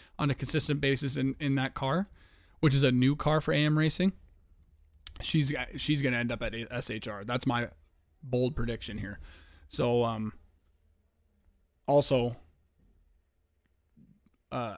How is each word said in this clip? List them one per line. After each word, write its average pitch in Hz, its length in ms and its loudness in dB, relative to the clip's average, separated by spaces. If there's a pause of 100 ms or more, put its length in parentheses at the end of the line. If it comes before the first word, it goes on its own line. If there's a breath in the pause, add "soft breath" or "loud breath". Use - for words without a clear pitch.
(180 loud breath)
on 147 120 2
a 127 40 0
consistent 143 460 -2
basis 139 380 0
in, 135 200 0
in 139 180 0
that 131 180 -2
car, 151 340 -2 (520 soft breath)
which 147 140 4
is 139 80 2
a 135 80 6
new 127 240 4
car 151 280 2
for 156 100 -2
A 147 60 4
M 151 200 4
Racing, 160 340 2 (1080)
she's, 147 340 0 (220)
she's 147 240 0
gonna 127 160 0
end 120 160 -2
up 113 100 -6
at - 120 -4 (160)
S 123 200 -4
H 110 160 -8
R. 104 160 -10
That's 120 240 -4
my 120 220 0 (540)
bold 127 340 0
prediction 117 400 -4
here. 104 220 -10 (500 loud breath)
So, 120 360 2
um, 110 280 -2 (1500)
also, 131 500 4 (2250)
uh, 117 280 -6